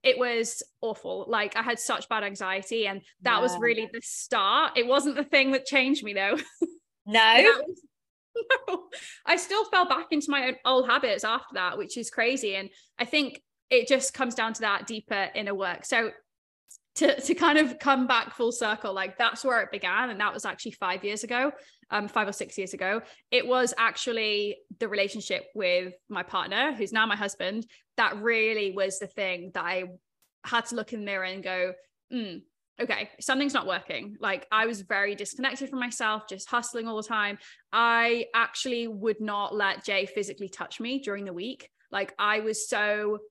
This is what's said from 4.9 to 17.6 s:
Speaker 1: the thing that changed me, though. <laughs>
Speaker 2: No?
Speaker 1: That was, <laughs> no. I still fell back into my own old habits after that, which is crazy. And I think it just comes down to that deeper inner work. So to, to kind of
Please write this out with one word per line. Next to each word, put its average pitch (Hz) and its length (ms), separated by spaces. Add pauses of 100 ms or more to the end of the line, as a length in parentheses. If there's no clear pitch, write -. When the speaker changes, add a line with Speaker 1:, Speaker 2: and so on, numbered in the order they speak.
Speaker 1:
the 285 80
thing 269 280
that 269 140
changed 269 380
me, 208 100
though. 196 240
<laughs> - 300 (360)
Speaker 2:
No? 208 160
Speaker 1:
That 254 480
was, - 140 (540)
<laughs> 523 320
no. 359 160 (420)
I 339 100
still 403 300
fell 370 220
back 269 240
into 294 180
my 277 180
own 262 80 (100)
old 254 220
habits 247 360
after 226 320
that, 185 240
which - 180
is 226 140
crazy. 226 440
And 196 140 (300)
I 240 60
think 294 360 (300)
it 247 160
just 262 260
comes 247 220
down 220 180
to 220 80
that 202 240
deeper 208 480
inner 202 220
work. 190 280
So 226 280 (840)
to, - 260
to 330 120
kind 339 240
of 262 220